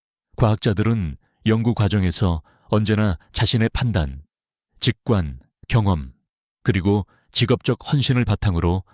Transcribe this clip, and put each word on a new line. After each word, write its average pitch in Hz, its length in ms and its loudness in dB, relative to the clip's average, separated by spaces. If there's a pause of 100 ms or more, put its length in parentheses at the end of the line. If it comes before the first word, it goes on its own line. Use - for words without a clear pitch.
(360)
과학자들은 107 800 0 (260)
연구 110 300 0
과정에서 92 640 0 (300)
언제나 107 480 0 (140)
자신의 113 420 0
판단, 76 480 -2 (580)
직관, 85 580 -2 (300)
경험, 92 460 0 (480)
그리고 98 440 0 (260)
직업적 - 600 -2
헌신을 127 320 2
바탕으로 92 680 0